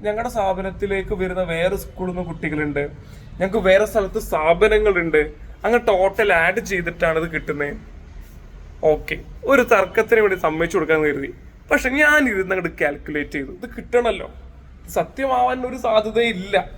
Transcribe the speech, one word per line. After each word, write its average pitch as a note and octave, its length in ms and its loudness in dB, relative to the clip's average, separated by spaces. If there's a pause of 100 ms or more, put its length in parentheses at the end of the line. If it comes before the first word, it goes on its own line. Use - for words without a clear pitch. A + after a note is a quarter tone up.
ഞങ്ങളുടെ G#3+ 280 -4
സ്ഥാപനത്തിലേക്ക് F#3+ 840 -2
വരുന്ന F#3 280 -2
വേറെ F3 340 -2
സ്കൂളിൽ F#3 360 -8
നിന്ന് F3 140 -6
കുട്ടികളുണ്ട്, D3+ 540 -4 (520)
ഞങ്ങൾക്ക് F#3+ 240 -2
വേറെ F#3+ 300 4
സ്ഥലത്ത് G3+ 320 -2
സ്ഥാപനങ്ങളുണ്ട്, F3 1000 4 (460)
അങ്ങനെ A#3 240 2
ടോട്ടൽ G3 440 4
ആഡ് F3 280 4
ചെയ്തിട്ടാണ് E3+ 580 0
ഇത് E3 140 -2
കിട്ടുന്നത്." C#3+ 440 -4 (1080)
ഓക്കെ, D#3 340 0 (260)
ഒരു B3+ 180 4
തർക്കത്തിന് A3 580 2
വേണ്ടി G3 160 2
സമ്മതിച്ചു E3 400 -2
കൊടുക്കാൻ D#3+ 260 2
കരുതി. C#3+ 320 -2 (360)
പക്ഷെ F3 180 2
ഞാൻ D4 400 4
ഇരുന്ന് F#3+ 260 -2
അങ്ങോട്ട് F3 300 -2
കാൽക്കുലേറ്റ് D3 460 -4
ചെയ്തു, C#3+ 220 -8
ഇത് - 240 -14
കിട്ടണല്ലോ, A#3 540 -2 (580)
സത്യമാവാൻ B3+ 800 -2
ഒരു B3 100 -8
സാധ്യതയില്ല. A3 1000 0